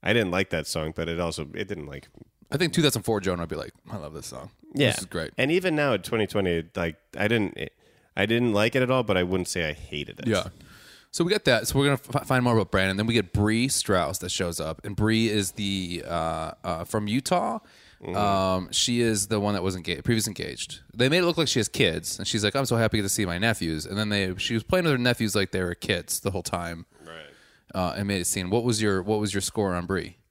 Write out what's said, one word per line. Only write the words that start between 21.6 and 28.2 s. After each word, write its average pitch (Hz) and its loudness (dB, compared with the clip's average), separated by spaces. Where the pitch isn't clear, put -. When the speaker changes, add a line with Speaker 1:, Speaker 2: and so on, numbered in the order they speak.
Speaker 2:
kids, 85 0
and 98 -8
she's 107 0
like, 104 2
"I'm 139 2
so 120 2
happy 110 2
to 98 -2
see 104 0
my 85 -2
nephews." 87 0
And 98 -6
then 107 -2
they, 98 0
she - -2
was 110 0
playing 185 2
with 156 4
her 131 2
nephews 120 2
like 98 0
they 95 -2
were 87 -2
kids - -4
the 101 -2
whole 92 -4
time. 85 -6
Speaker 1:
Right. 82 -18
Speaker 2:
Uh, 90 0
and 101 -2
made 98 0